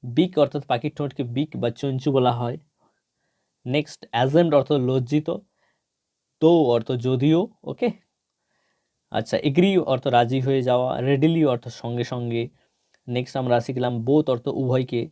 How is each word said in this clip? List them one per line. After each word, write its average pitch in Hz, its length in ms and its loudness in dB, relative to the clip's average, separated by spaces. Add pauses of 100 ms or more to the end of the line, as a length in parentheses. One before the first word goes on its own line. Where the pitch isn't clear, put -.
বিক 151 360 0
অর্থাৎ 139 280 0
পাখির 135 300 -2
ঠোঁটকে 139 280 -6
বিক 123 320 -4
বা 117 140 -2
চঞ্চু 135 420 -4
বলা 127 200 4
হয়। 123 260 -6 (1080)
নেক্সট - 440 -4
অ্যাজেম্ড 147 440 2
অর্থ 139 180 4
লজ্জিত, 131 580 0 (1080)
তো 165 240 6
অর্থ 120 280 2
যদিও, 131 560 2 (140)
ওকে? - 280 -4 (1200)
আচ্ছা, - 280 -4
এগ্রি 175 400 2
অর্থ 135 280 -2
রাজি 123 340 2
হয়ে 135 220 0
যাওয়া, 127 380 0
রেডিলি 143 440 2
অর্থ 123 240 -2
সঙ্গে 120 360 -6
সঙ্গে। 117 440 -6 (600)
নেক্সট 127 280 -4
আমরা 127 240 2
শিখলাম 123 420 -4
বোথ 139 280 2
অর্থ 123 180 -2
উভয়কে 127 640 -2